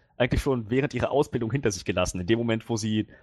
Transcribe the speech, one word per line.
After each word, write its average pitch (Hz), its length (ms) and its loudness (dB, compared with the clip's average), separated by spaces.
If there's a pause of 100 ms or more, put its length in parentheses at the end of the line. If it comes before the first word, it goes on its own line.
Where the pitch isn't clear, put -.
(160)
eigentlich - 260 2
schon 120 280 0
während 135 240 0
ihrer 117 160 -2
Ausbildung 123 400 0
hinter 135 200 0
sich 95 140 -4
gelassen. 90 360 0
In 87 60 -6
dem 113 120 4
Moment, 113 300 -2
wo 117 80 0
sie, 107 300 0 (160)